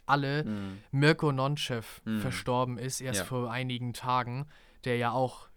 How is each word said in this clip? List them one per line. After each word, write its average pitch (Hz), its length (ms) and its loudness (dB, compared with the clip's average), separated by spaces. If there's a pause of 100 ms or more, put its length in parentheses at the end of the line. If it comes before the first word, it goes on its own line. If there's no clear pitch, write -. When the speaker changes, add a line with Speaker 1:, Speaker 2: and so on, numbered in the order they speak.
Speaker 1:
alle, 139 380 2
Speaker 2:
Mm. 101 360 -4 (120)
Speaker 1:
Mirko 147 400 4
Nonchev 131 720 -2
Speaker 2:
Mm. 110 160 0
Speaker 1:
verstorben 123 580 0
ist, 127 220 -6
erst 127 200 -2
Speaker 2:
Ja. 90 60 0
Speaker 1:
vor 120 240 -2
einigen 123 440 -2
Tagen, 127 540 -2 (360)
der 123 140 0
ja 117 140 0
auch 127 460 -2